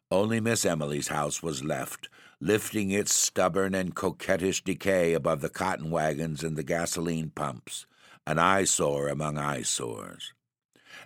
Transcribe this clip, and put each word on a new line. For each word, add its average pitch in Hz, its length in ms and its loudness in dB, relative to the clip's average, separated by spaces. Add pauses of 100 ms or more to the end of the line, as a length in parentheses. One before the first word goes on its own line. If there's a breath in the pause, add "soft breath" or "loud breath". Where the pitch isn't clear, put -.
(120 soft breath)
Only 110 300 2
Miss 110 240 2
Emily's 73 420 0
house 73 340 -2
was 73 220 -6
left, 69 460 -6 (320 loud breath)
lifting 104 500 0
its 101 220 2
stubborn 95 600 2
and 92 220 -2
coquettish 92 720 0
decay 90 480 2
above 80 260 0
the 76 100 -4
cotton 87 420 -2
wagons 78 520 0
and 80 140 -2
the 78 60 -2
gasoline 82 680 -2
pumps, 69 560 -8 (420 loud breath)
an 78 100 0
eyesore 82 720 4
among 73 300 -2
eyesores. 58 960 -6 (720 loud breath)